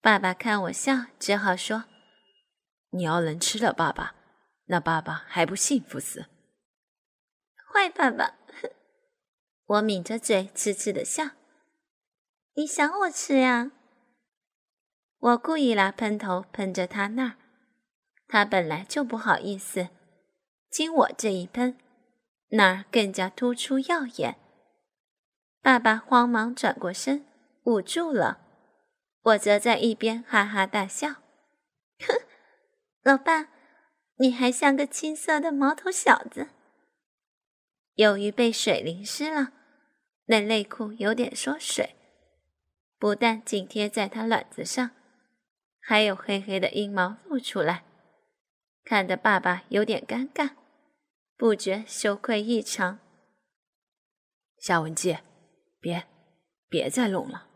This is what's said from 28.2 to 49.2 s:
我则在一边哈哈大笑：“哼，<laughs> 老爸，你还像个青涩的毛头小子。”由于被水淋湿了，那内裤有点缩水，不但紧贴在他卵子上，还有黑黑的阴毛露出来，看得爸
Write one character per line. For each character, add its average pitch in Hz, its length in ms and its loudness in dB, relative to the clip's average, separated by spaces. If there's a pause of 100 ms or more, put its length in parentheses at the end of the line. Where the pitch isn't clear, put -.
我 220 140 6
则 208 220 4
在 226 180 2
一 226 160 2
边 226 320 -2
哈 208 200 2
哈 202 220 0
大 196 200 -2
笑 285 280 -6 (840)
：“哼， - 220 -2 (400)
<laughs> - 420 -20
老 277 140 6
爸， 277 320 0 (680)
你 254 140 4
还 247 200 2
像 277 240 4
个 285 100 2
青 311 300 -6
涩 311 240 0
的 320 120 -2
毛 277 220 2
头 370 180 -4
小 - 340 2
子。” - 240 -12 (1500)
由 208 220 6
于 202 140 -2
被 233 200 2
水 - 300 0
淋 175 220 -8
湿 302 300 -6
了， 277 180 0 (760)
那 220 140 4
内 214 220 0
裤 214 300 -10
有 214 220 0
点 240 200 -4
缩 294 240 -6
水， - 360 -4 (1040)
不 208 160 2
但 226 280 0
紧 196 240 -6
贴 208 220 -4
在 208 180 -2
他 220 160 -8
卵 226 260 0
子 - 140 -12
上， 240 280 -4 (920)
还 214 200 2
有 202 140 2
黑 196 240 -4
黑 196 200 -4
的 185 120 2
阴 202 220 -4
毛 190 320 0
露 311 120 -4
出 220 220 -6
来， 170 240 0 (1040)
看 196 200 0
得 185 120 -2
爸 202 220 2